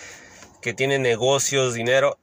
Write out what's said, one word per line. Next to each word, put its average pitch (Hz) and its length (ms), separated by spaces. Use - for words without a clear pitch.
que 117 140
tiene 135 240
negocios, 127 760
dinero, 131 480